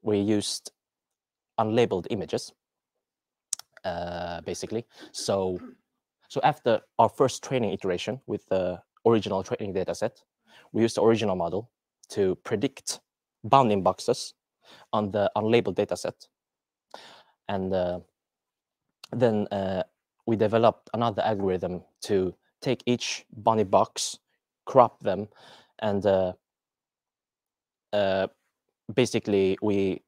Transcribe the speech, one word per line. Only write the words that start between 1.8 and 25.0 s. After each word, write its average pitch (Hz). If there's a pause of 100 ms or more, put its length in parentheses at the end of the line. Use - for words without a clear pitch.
images, - (1300)
uh, 87
basically. 92 (260)
So, 95 (720)
so 139
after 131 (180)
our 113
first -
training 120
iteration 98
with -
the 90 (280)
original 101
training 101
data 90
set, - (500)
we 110
used 113
the 104
original 107
model 90 (380)
to 92
predict - (440)
bounding 113
boxes - (580)
on 107
the 101
unlabeled 107
data 101
set. - (1200)
And, 95
uh, 90 (1120)
then, 113
uh, 95 (460)
we 117
developed 110
another 110
algorithm 92 (180)
to 92 (260)
take 127
each -
bounding 110
box, - (460)
crop -